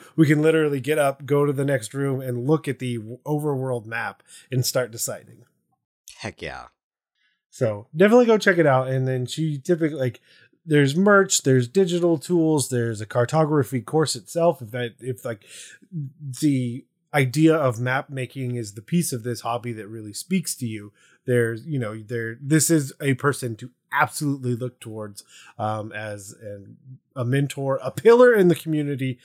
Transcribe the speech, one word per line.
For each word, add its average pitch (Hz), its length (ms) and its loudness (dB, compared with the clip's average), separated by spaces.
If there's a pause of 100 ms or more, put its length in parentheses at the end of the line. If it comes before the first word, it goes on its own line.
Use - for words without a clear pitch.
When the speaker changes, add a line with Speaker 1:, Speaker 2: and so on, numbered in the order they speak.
(160)
Speaker 1:
we 160 100 6
can 151 160 4
literally 156 380 4
get 147 180 0
up, 139 260 0
go 143 220 2
to 143 60 0
the 135 120 -2
next 135 300 -2
room, 139 260 -2
and 123 260 -6
look 151 200 2
at 135 140 -6
the 123 160 -4
w-, 113 280 -12
overworld 131 640 -4
map 113 380 -8 (260)
and 127 160 0
start 123 240 -2
deciding. - 540 -12 (760)
Speaker 2:
Heck 98 240 -10
yeah. 65 240 -12 (840)
Speaker 1:
So 110 360 -4 (100)
definitely 220 300 6
go 220 100 6
check 190 220 2
it 160 80 6
out. 131 220 4
And 131 180 0
then 127 200 -2
she 151 320 -4
typically, 156 400 -2
like, 127 220 -4 (460)
there's 147 300 4
merch, 196 460 4
there's 127 260 4
digital 175 500 2
tools, 160 500 2
there's 117 320 -2
a 107 60 -10
cartography 143 760 0
course 147 360 0
itself. 165 440 0
If 110 120 -14
that, 120 280 -6
if, - 240 -8
like, 117 200 -8 (760)
the 131 640 -2 (300)
idea 151 420 4
of 127 240 0
map 127 300 -2
making 127 460 -6
is 104 180 -8
the 107 80 -14
piece - 300 -2
of 120 100 -6
this 120 180 -6
hobby 117 320 -6
that 107 160 -12
really 107 240 -14
speaks - 440 -4
to 127 100 -6
you, 104 260 -10 (340)
there's, 117 400 0
you 151 120 -4
know, 110 220 -6
there, 113 400 -8
this 143 300 2
is 147 300 2
a 139 140 0
person 131 420 -4
to 127 140 -16 (220)
absolutely 139 640 -2
look 123 240 -10
towards, 107 460 -14 (340)
um, 107 320 -4
as 104 500 -12
an, 101 360 -16 (400)
a 127 80 -4
mentor, 135 580 -2
a 127 80 -6
pillar 240 420 6
in 202 140 6
the 170 80 6
community, 143 720 -4